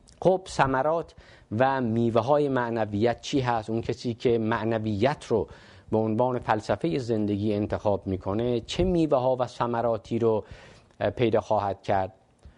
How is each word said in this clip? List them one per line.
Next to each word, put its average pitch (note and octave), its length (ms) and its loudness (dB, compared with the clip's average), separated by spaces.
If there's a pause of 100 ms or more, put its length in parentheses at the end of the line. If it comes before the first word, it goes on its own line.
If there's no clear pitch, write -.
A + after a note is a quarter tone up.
(220)
خب، F#3 260 4
ثمرات D3 680 0 (440)
و C3+ 220 2
میوه A#2 400 2
های D3 280 2
معنویت A#2 720 0
چی C#3 200 -2
هست؟ A#2 300 -2
اون A2+ 100 -2
کسی A#2 340 -4
که A#2 240 2
معنویت A2 920 0
رو G#2+ 200 0 (420)
به G#2+ 80 2
عنوان A2+ 400 0
فلسفه A#2 600 -2
زندگی G#2+ 560 0
انتخاب G2+ 520 -2
می‌کنه، G#2 540 -2
چه - 240 -2
میوه D#3+ 340 2
ها B2+ 220 0
و B2 60 -2
ثمراتی A#2 720 -2
رو، A2 260 2 (560)
اه، G#2 100 0
پیدا A2 300 2
خواهد G2+ 420 -2
کرد؟ F#2+ 300 -2 (460)